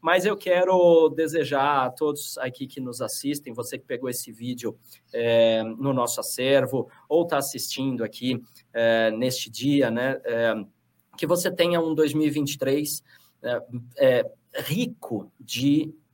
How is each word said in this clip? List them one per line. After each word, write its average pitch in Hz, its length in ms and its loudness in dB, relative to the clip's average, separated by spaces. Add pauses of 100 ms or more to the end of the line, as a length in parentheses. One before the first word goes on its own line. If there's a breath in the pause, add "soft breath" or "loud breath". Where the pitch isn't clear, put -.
Mas 175 240 2
eu 208 100 2
quero 180 720 6
desejar 143 760 0
a 123 60 -2
todos 147 480 -4
aqui 131 260 -8
que 127 140 -16
nos 123 200 -10
assistem, 139 540 -6
você 120 240 -10
que - 80 -16
pegou 127 240 -6
esse 123 220 -8
vídeo, 120 440 -8 (380 loud breath)
é, 117 480 4
no 113 320 -4
nosso 120 260 -2
acervo, 127 680 0 (180 soft breath)
ou 170 200 2
tá 156 100 0
assistindo - 380 -6 (280)
aqui, 120 380 -4 (320 loud breath)
é, 113 380 2
neste 123 380 -4
dia, 131 420 0
né, 127 320 -2
é, 117 300 0 (640)
que 160 100 -4
você 175 240 0
tenha 175 300 2
um 160 120 -2
dois 147 200 2
mil 156 120 2
e 147 40 2
vinte 143 240 -2
e - 40 -10
três, 147 460 -2 (400 soft breath)
é, 120 180 -4 (360)
é, 127 340 2 (220)
rico 135 840 -6
de 143 560 0 (200)